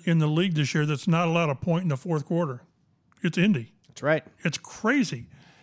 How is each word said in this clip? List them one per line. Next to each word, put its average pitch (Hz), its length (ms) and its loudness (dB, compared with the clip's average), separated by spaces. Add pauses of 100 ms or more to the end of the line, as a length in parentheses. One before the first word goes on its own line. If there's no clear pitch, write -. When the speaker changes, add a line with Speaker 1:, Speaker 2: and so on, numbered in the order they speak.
Speaker 1:
in 170 140 2
the 151 80 2
league 170 260 0
this 147 200 0
year 151 120 2
that's 147 220 -2
not 170 200 2
allowed 165 220 2
a 135 60 -2
point 175 280 -2
in 175 60 -2
the 135 80 -2
fourth 156 280 -4
quarter. 165 360 -4 (600)
It's 170 160 0
Indy. 170 360 2 (140)
Speaker 2:
That's - 160 -18
right. 151 200 2 (200)
Speaker 1:
It's 151 140 -2
crazy. 214 720 -2 (360)